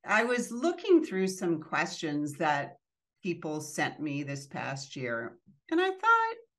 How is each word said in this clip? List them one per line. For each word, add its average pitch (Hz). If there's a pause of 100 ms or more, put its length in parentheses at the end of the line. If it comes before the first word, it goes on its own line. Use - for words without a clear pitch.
I 214
was 247
looking 339
through 190
some 170
questions 147
that 147 (460)
people 160
sent 139
me 143
this 139
past 131
year, 117 (320)
and 330
I 381
thought 453 (220)